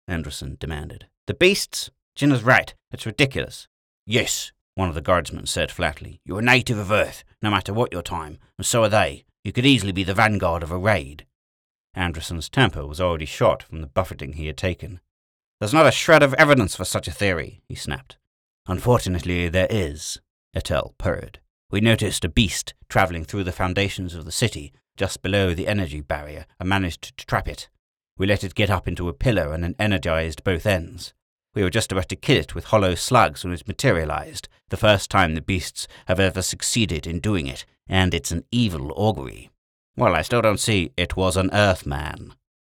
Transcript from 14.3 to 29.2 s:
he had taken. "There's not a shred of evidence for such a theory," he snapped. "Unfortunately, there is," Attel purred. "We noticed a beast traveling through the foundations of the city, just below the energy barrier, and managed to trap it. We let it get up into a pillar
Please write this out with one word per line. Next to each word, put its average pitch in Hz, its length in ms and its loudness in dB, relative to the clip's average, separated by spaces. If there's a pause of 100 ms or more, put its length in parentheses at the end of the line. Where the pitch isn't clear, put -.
he 76 120 -8
had 73 100 -8
taken. 90 440 -6 (580)
"There's 107 140 -4
not 156 140 8
a 123 60 8
shred 156 300 6
of 131 120 6
evidence 143 420 6
for 92 80 -6
such - 240 -4
a 80 40 -8
theory," 82 560 -2
he - 60 -12
snapped. - 440 -10 (480)
"Unfortunately, 90 800 0
there 92 220 2
is," 80 500 -4 (340)
Attel - 440 -2
purred. - 420 -6 (300)
"We 101 100 0
noticed 110 440 2
a 87 40 -2
beast - 460 0 (140)
traveling 87 360 2
through 101 200 -6
the 87 80 -4
foundations 92 600 -2
of 82 100 -12
the 87 80 -12
city, 78 400 -4 (240)
just - 260 -4
below 95 320 2
the - 140 -4
energy 87 320 -2
barrier, 76 460 -8 (120)
and 90 100 -4
managed 95 480 -2
to - 100 -18
trap 92 200 -2
it. 76 220 -10 (480)
We 95 100 0
let 101 180 2
it 92 100 -8
get 101 160 2
up 92 180 -2
into 87 200 -4
a 85 60 -4
pillar 90 380 0